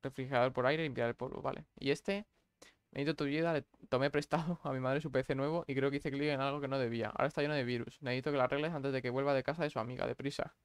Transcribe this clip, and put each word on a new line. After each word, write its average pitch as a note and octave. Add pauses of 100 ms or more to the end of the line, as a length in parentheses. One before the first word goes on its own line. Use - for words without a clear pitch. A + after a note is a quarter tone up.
Refrigerador C3
por B2+
aire D#3
y D#3
limpiar A#2+
el A#2
polvo. -
Vale. - (140)
Y C#3
este, G3+ (640)
"Necesito C#3+
tu D3+
ayuda. D#3
Le C#3+ (280)
tomé C3+
prestado D#3
<laughs> -
a C#3
mi C3
madre C3
su D3
P B2+
C C#3
nuevo D3+
y C#3+
creo C#3
que C#3+
hice C#3+
clic C#3+
en C#3
algo C#3
que C#3
no C3+
debía. A#2
Ahora -
está D3+
lleno D3+
de C#3
virus. A#2+
Necesito C3
que C#3+
lo B2+
arregles D3
antes C#3
de C3
que B2+
vuelva C3+
de C3
casa D#3
de D3
su C3+
amiga. B2
Deprisa." -